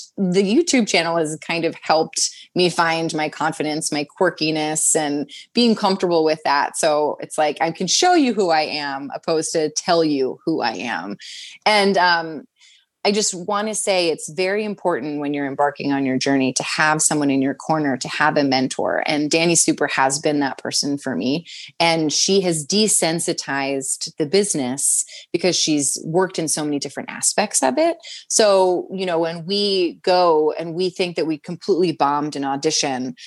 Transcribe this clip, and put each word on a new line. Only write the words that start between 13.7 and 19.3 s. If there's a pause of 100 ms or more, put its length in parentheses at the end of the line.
say
it's
very
important
when
you're
embarking
on
your
journey
to
have
someone
in
your
corner,
to
have
a
mentor.
And
Danny